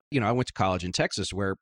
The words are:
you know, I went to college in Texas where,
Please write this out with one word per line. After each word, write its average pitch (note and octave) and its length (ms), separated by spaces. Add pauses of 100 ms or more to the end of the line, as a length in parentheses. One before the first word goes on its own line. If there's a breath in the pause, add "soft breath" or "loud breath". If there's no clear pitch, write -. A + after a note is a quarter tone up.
you C#3 100
know, G#2+ 80
I A2+ 40
went B2 160
to - 60
college F#2 300
in F2+ 80
Texas G#2+ 400
where, F#2+ 300